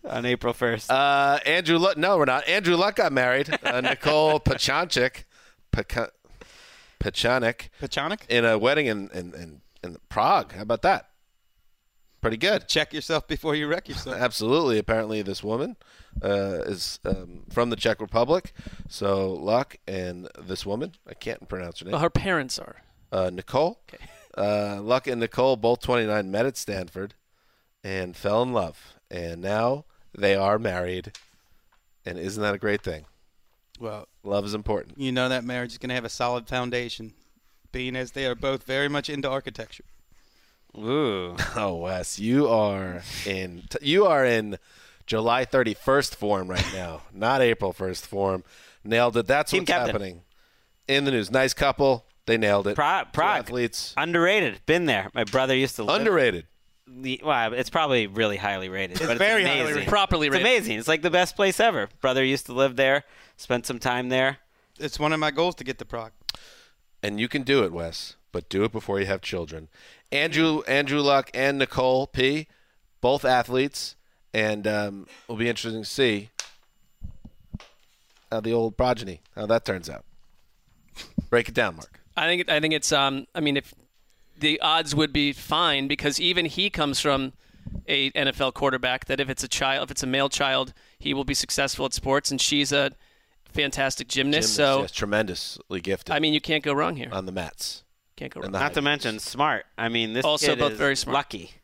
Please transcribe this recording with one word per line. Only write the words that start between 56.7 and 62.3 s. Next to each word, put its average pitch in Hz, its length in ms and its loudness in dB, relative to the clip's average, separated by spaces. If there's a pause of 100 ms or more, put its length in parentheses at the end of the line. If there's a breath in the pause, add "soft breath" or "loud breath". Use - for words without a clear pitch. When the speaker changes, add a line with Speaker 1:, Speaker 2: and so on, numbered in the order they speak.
Speaker 1:
The, 131 380 -8
well, 120 280 2
it's 123 180 -2
probably 139 340 2
really 101 320 0
highly 95 320 -2
rated, 92 280 -6
Speaker 4:
It's - 80 -4
Speaker 1:
but 139 60 0
it's 117 80 0
Speaker 4:
very 214 220 4
Speaker 1:
amazing. 143 180 2
Speaker 4:
highly 131 140 0
rated. - 160 -2
Speaker 3:
Properly 185 380 2
Speaker 1:
It's 139 80 0
Speaker 3:
rated. 139 120 2
Speaker 1:
amazing. 175 320 2
It's 117 80 -6
like 156 140 2
the 175 80 2
best 175 260 2
place 196 240 2
ever. 185 300 2 (100)
Brother 131 240 2
used 135 220 0